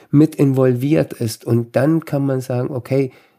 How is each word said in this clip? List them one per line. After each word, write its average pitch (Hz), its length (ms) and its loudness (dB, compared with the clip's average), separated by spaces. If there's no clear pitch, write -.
mit 151 240 4
involviert 135 800 2
ist. 113 300 -6
Und 120 320 -2
dann 156 300 0
kann 139 180 -4
man 135 160 -2
sagen, 127 300 -4
okay, 135 420 -2